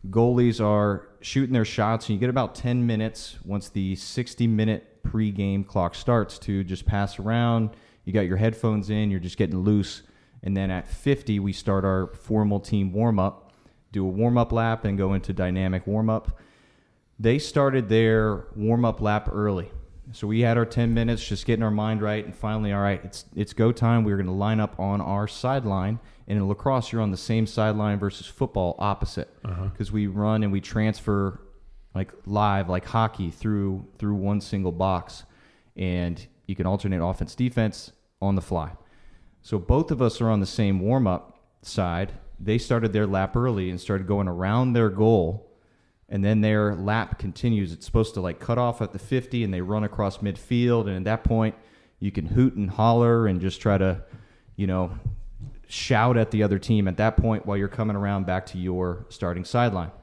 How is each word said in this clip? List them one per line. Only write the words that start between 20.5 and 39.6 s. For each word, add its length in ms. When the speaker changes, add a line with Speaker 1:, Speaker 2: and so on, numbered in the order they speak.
Speaker 1:
our 80
ten 280
minutes, 320
just 200
getting 160
our 80
mind 320
right, 220
and 100
finally, 380
all 100
right, 220
it's, 200
it's 160
go 180
time. 340
We're 120
gonna 180
line 260
up 200
on 200
our 280
sideline, 720
and 120
in 100
lacrosse, 420
you're 100
on 120
the 40
same 300
sideline 540
versus 260
football 540
opposite, 480
Speaker 2:
Uh-huh. 260
Speaker 1:
'cause 220
we 160
run 340
and 100
we 80
transfer, 800
like, 180
live, 420
like 180
hockey, 440
through, 560
through 180
one 240
single 320
box, 520
and 500
you 100
can 100
alternate 360
offense, 320
defense 580
on 140
the 80
fly. 300
So 180
both 320